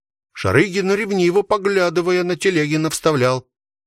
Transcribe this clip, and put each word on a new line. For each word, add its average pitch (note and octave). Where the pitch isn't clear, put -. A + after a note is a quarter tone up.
Шарыгин F3+
ревниво, G3
поглядывая F3+
на F3
Телегина, D#3
вставлял: B2+